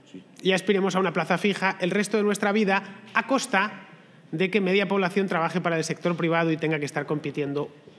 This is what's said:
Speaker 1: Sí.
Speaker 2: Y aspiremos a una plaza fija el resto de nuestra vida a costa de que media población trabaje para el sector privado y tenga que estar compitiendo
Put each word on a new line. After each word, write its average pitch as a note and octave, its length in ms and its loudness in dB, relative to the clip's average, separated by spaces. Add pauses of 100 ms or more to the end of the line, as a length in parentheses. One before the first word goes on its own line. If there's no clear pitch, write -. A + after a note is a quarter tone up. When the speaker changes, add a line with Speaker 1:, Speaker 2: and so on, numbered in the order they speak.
Speaker 1:
Sí. - 140 -18 (180)
Speaker 2:
Y F#3+ 120 2
aspiremos F#3 420 2
a - 40 2
una F3 120 2
plaza E3+ 260 0
fija F#3+ 440 0
el F3+ 100 0
resto G3+ 240 0
de G#3+ 80 2
nuestra G3+ 300 0
vida G3 280 2 (320)
a A3+ 140 0
costa G#3+ 540 0 (500)
de F3+ 180 0
que G3+ 120 2
media F#3+ 260 2
población G3 400 0
trabaje E3+ 320 0
para E3+ 180 0
el D#3+ 60 0
sector E3+ 320 -2
privado E3 380 2
y D#3 40 -2
tenga D#3 220 0
que D3 60 -4
estar C#3+ 200 -4
compitiendo C#3+ 640 -4 (300)